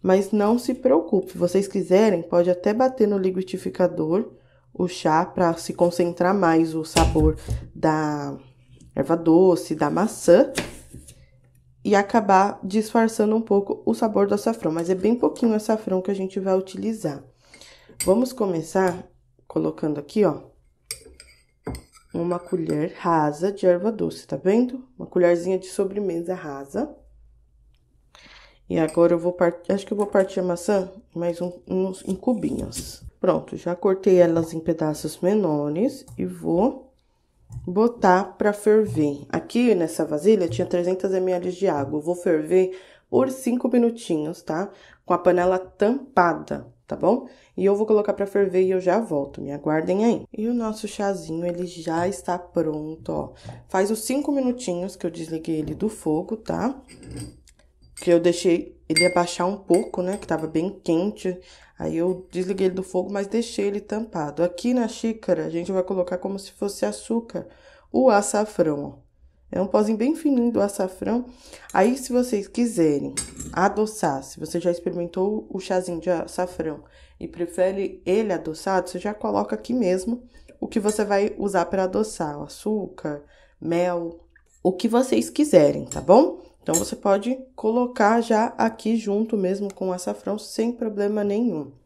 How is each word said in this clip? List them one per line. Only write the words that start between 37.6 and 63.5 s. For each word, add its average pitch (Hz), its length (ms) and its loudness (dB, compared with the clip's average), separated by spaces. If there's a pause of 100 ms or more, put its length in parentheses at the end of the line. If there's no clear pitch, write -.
botar 190 720 2
pra 208 160 2
ferver. 196 760 2
Aqui 233 460 2
nessa 165 300 0
vasilha 165 440 4
tinha 175 180 -2
trezentos 185 480 0
M 185 160 0
L 180 220 -2
de 185 160 0
água. 147 300 -2
Eu 147 40 -6
vou 170 140 -2
ferver 175 600 2 (320)
por 262 220 4
cinco 247 380 -2
minutinhos, 226 760 0
tá? 170 260 -6 (360)
Com 180 100 0
a 175 40 0
panela 180 420 2
tampada, 180 1080 0 (200)
tá - 80 -8
bom? 226 320 0 (300)
E 185 80 -2
eu 196 100 4
vou 214 120 0
colocar 208 260 2
pra 196 140 -2
ferver 190 360 2
e 185 80 2
eu 185 100 0
já 180 200 2
volto, 151 400 -4
me 143 120 -8
aguardem 160 520 0
aí. 233 280 2
E 214 140 -6
o 240 80 -2
nosso 214 320 -6
chazinho, 175 580 -4
ele 175 220 -4
já 170 400 -4
está 185 320 -4
pronto, 156 760 -6
ó. 147 200 -6 (360)
Faz 190 220 0
uns 220 100 -2
cinco 285 300 -2
minutinhos 240 640 -2
que - 100 -14
eu 170 60 -2
desliguei 160 460 -6
ele 156 180 -6
do 202 140 -4
fogo, 180 480 -4
tá? 220 440 -6 (1160)
Que - 140 -2
eu 170 100 8
deixei 170 580 0 (100)
ele 160 160 2
abaixar 175 440 0
um 202 80 -4
pouco, 185 460 0
né, 185 140 -4
que - 100 -12
tava 156 200 -4
bem 160 240 -2
quente. 185 680 -2 (400)
Aí 160 180 -4
eu 180 340 -2
desliguei 190 380 -2
ele 180 60 -2
do 185 80 -6
fogo, 185 300 -4
mas 202 140 -4
deixei 220 400 -2